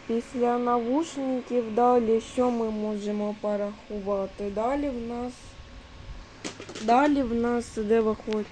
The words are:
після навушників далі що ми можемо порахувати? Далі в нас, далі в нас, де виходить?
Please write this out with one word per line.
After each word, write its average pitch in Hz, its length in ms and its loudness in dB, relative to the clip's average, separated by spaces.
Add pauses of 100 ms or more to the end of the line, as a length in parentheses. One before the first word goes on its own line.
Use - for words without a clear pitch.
після 240 520 0
навушників 247 1160 0
далі 233 460 6 (120)
що 247 180 2
ми 233 200 0
можемо 208 720 -2
порахувати? 202 1120 -4
Далі 214 340 0
в 240 200 -4
нас, 240 240 -6 (1500)
далі 277 400 6
в 233 120 0
нас, 233 420 -2
де 220 240 4
виходить? 214 520 0